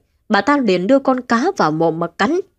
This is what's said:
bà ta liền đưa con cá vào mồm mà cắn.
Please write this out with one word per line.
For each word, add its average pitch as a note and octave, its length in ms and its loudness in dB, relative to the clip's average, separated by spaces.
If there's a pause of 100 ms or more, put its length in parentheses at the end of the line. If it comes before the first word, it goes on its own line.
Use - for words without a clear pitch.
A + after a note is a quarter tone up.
(300)
bà G#3 120 2
ta D4 160 0
liền F#3+ 300 0
đưa C4+ 120 4
con C4 220 0
cá A#3+ 240 -2 (120)
vào D#3+ 140 2
mồm D#3+ 280 0
mà E3+ 80 -4
cắn. C4 320 -2 (200)